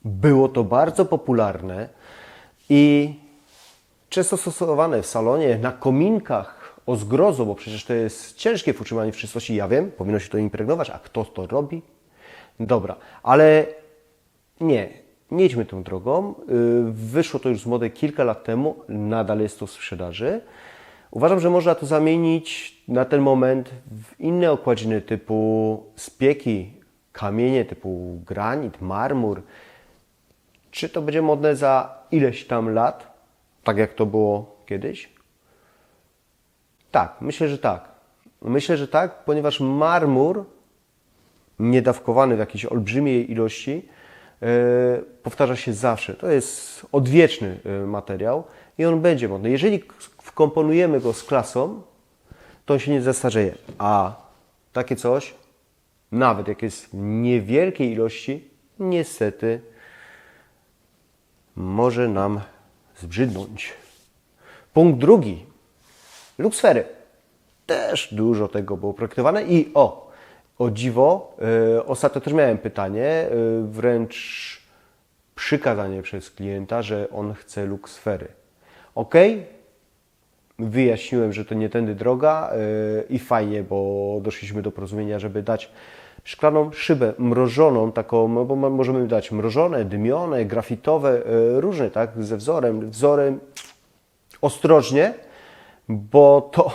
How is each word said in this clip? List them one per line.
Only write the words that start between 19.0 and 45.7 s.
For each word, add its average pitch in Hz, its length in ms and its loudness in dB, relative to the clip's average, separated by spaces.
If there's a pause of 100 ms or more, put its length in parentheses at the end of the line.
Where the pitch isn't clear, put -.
jest 107 180 -4
to 107 80 -10
w - 40 -12
sprzedaży. 95 720 -8 (680)
Uważam, 170 300 2
że 170 100 4
można 175 240 4
to 147 120 -6
zamienić 160 880 0 (120)
na 123 160 2
ten 143 160 2
moment 131 500 2 (200)
w 110 300 -18
inne 170 320 2
okładziny 110 480 0
typu 110 800 -2 (140)
spieki, 123 760 -2 (400)
kamienie 117 520 0
typu 90 640 -10
granit, 113 540 -6
marmur. 104 600 -4 (1300)
Czy - 180 -8
to 165 140 -6
będzie 151 200 0
modne 151 340 2
za 135 380 2 (160)
ileś 135 360 2
tam 113 280 0
lat, 117 380 -2 (520)
tak 107 120 0
jak 107 180 0
to 110 120 0
było 104 500 -2 (100)
kiedyś? - 460 -10 (1800)
Tak, 95 300 0
myślę, 147 280 -4
że 143 100 -6
tak. 98 300 -4 (540)
Myślę, 147 340 -2
że 143 120 -4
tak, 175 360 -2
ponieważ 147 360 -2
marmur 156 840 0 (1120)
niedawkowany 123 800 2
w - 20 0
jakiejś 104 280 -6
olbrzymiej 120 640 -2
ilości, 113 580 -4 (540)
e, 113 40 -4 (760)
powtarza 127 340 -2
się 120 160 -6